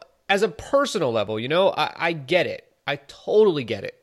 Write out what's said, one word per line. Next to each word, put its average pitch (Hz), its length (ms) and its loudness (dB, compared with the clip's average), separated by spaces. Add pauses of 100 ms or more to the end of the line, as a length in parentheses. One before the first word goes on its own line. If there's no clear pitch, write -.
(300)
as 196 120 2
a 214 80 2
personal 208 640 -2
level, 107 280 -2
you 120 80 -6
know, 180 220 2
I, - 260 -2
I 170 180 -2
get 151 340 0
it. - 220 -12 (160)
I 143 120 -4 (100)
totally 180 560 2
get 104 220 -6
it. - 180 -12